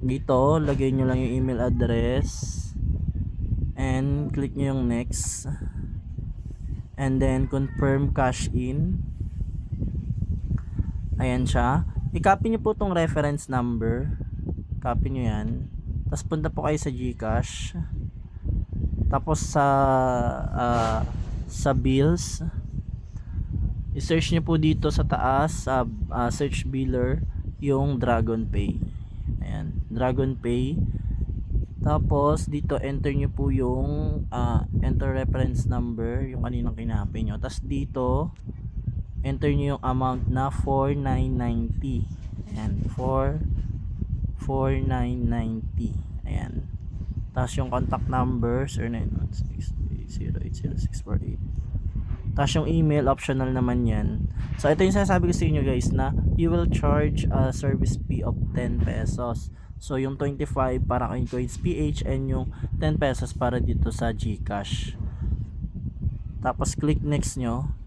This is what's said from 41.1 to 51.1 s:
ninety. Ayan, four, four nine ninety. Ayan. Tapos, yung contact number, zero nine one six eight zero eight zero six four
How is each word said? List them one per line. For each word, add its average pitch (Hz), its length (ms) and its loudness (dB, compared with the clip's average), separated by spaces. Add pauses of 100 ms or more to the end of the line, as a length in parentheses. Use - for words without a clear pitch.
ninety. 117 640 0 (480)
Ayan, 104 400 -2
four, 135 480 0 (960)
four 135 480 0
nine 123 480 0
ninety. 113 640 -2 (320)
Ayan. - 400 -4 (640)
Tapos, 127 240 -2
yung 131 160 0
contact 127 400 0
number, 123 560 2
zero 117 240 -2
nine 113 240 -2
one - 160 -2
six - 400 -4 (240)
eight - 160 -8
zero - 320 -2
eight - 160 -4
zero - 160 -4
six - 240 -2
four - 240 0